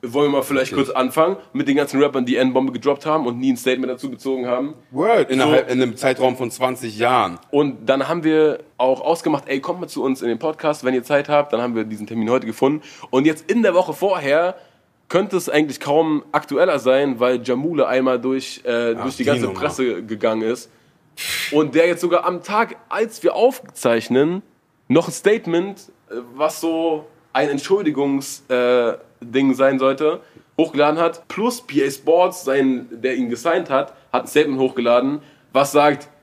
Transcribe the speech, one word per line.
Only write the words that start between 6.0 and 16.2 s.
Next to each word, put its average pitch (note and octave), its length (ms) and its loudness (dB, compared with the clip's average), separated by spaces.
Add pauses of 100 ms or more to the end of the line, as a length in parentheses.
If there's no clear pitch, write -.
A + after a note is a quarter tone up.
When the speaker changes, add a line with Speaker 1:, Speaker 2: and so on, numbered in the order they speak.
Speaker 2:
von A#2+ 140 -6
zwanzig B2 480 -6
Jahren. A2+ 400 0 (120)
Speaker 1:
Und C#3+ 380 -2
dann C3+ 180 2
haben E3 160 -4
wir D#3 360 4 (180)
auch C3 240 0
ausgemacht, D#3 480 0
ey, C#3 120 -2
kommt F3+ 200 -6
mal E3+ 80 -10
zu C3 160 -6
uns C3+ 180 -2
in A#2+ 60 -2
den A2+ 100 -2
Podcast, D3+ 460 -4
wenn C3 100 0
ihr B2 80 0
Zeit C#3+ 260 0
habt. D3 240 0
Dann A2+ 80 0
haben B2 140 -4
wir A2 100 -2
diesen G#2+ 220 -10
Termin A2+ 240 -4
heute B2 160 0
gefunden. C#3 360 0 (280)
Und C3+ 140 2
jetzt D#3 260 0
in A3+ 120 2
der F#3+ 120 2
Woche E3+ 200 2
vorher F3 640 0 (520)
könnte G3 280 0
es E3+ 120 -2
eigentlich D3 320 0
kaum D3+ 500 2